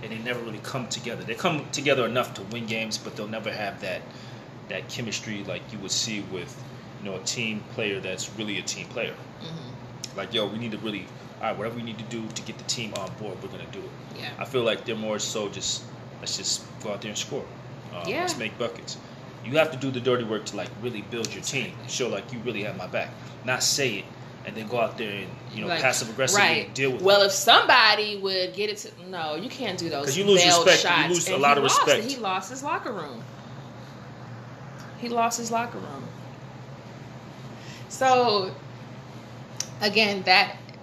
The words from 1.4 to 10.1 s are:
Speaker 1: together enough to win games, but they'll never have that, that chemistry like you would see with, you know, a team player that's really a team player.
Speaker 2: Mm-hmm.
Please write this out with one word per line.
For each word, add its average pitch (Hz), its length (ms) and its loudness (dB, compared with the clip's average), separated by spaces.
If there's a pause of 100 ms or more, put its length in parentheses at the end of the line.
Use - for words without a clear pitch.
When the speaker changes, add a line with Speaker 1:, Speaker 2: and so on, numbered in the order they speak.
Speaker 1:
together 135 340 4
enough 117 300 0
to - 80 -10
win 113 220 -6
games, 110 320 -2
but - 180 -8
they'll 104 120 -6
never 110 240 -4
have 98 300 -4
that, 92 200 -4 (680)
that 95 200 -6
chemistry 107 580 -6
like 90 140 -4 (100)
you 113 80 -10
would 95 120 -6
see 107 300 -2 (100)
with, 87 240 -8 (480)
you 101 60 -6
know, 95 80 -4
a 92 60 -8
team 110 400 -2 (120)
player 104 240 0
that's 92 380 -6
really 104 200 -4
a 90 60 -4
team 92 240 -6
player. 104 260 -4 (300)
Speaker 2:
Mm-hmm. - 760 -12